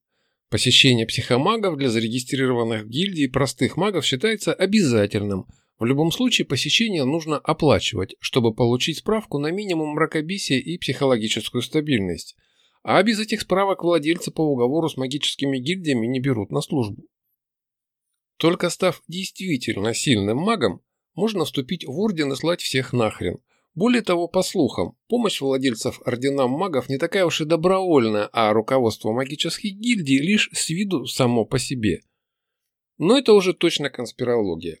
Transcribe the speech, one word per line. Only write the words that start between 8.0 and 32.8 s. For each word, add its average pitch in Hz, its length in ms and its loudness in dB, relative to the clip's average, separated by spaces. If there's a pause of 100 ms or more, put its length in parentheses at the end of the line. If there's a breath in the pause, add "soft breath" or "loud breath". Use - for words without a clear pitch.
чтобы 117 340 0
получить 127 440 0
справку 208 400 -4
на 147 120 -2
минимум 175 400 -2
мракобесия 156 680 -2
и 156 200 -6
психологическую 120 840 -2
стабильность. 123 720 -2 (460)
А 180 200 4
без 214 180 0
этих 214 220 -4
справок 190 420 0
владельцы 165 460 0
по - 100 -8
уговору 147 480 2
с - 80 -6
магическими 135 600 -4
гильдиями 143 480 -2
не 131 140 -2
берут 123 300 -2
на 143 120 -2
службу. 110 440 -4 (1300)
Только 175 320 2
став - 380 -2
действительно 156 840 -4
сильным 110 440 0
магом, 175 420 -2 (340)
можно 190 300 -2
вступить 139 400 -6
в 127 140 -8
орден 160 340 -2
и 135 40 -4
слать 165 260 -2
всех 131 300 -2
нахрен. 104 480 -2 (340)
Более 240 260 2
того, 175 280 0
по 185 140 0
слухам, 135 540 -2 (120)
помощь - 320 0
владельцев 131 640 -2
орденам 131 480 0
магов 151 360 -2
не 135 100 -4
такая 170 280 0
уж 156 140 -2
и 156 40 -2
добровольная, 160 880 4
а 110 200 4
руководство 110 600 2
магических 147 600 -4
гильдий 196 460 0
лишь 202 340 2
с - 180 -4
виду 175 340 -2
само 120 400 2
по - 140 -4
себе. 110 420 -2 (1000)